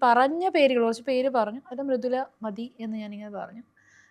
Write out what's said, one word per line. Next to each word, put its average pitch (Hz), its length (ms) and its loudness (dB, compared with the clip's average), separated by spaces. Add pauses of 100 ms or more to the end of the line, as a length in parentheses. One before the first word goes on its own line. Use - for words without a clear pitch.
പറഞ്ഞ 277 460 4
പേരുകൾ, 269 340 4
കുറച്ച് 226 200 0
പേര് 262 280 0
പറഞ്ഞു, 233 300 -2 (100)
അത് 254 120 -8
മൃദുല 254 420 -2 (180)
മതി" 220 380 -8
എന്ന് 220 160 -8
ഞാനിങ്ങനെ 208 340 -12
പറഞ്ഞു. 202 320 -12 (480)